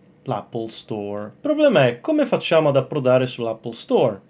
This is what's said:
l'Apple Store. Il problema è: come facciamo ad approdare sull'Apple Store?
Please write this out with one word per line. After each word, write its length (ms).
l'Apple 400
Store. 560
Il 160
problema 480
è: 140
come 240
facciamo 420
ad 80
approdare 500
sull'Apple 460
Store? 480